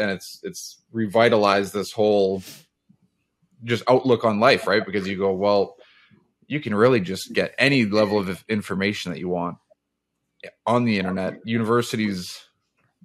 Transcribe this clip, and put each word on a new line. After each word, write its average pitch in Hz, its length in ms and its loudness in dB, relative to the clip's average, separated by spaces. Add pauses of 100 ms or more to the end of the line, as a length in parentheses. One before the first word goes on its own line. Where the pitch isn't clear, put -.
and 104 80 0
it's, - 360 -10
it's - 360 -14 (120)
revitalized 104 840 2
this 98 160 -6
whole 101 540 2 (1200)
just 117 240 -2
outlook 123 360 4
on 107 140 2
life, 107 300 2
right? 101 180 2
Because 95 220 -6
you 98 100 -6
go, 98 140 0
well, 101 460 0 (680)
you 143 140 -6
can 104 160 -4
really 120 240 6
just 92 320 -8
get 101 260 -2
any 131 280 2
level 104 340 2
of 92 280 -6
information 101 640 -4
that 80 80 -8
you 90 100 -8
want 87 280 -4 (1080)
on 120 200 2
the 113 120 2
internet. 92 480 -4
Universities, 113 960 -2 (640)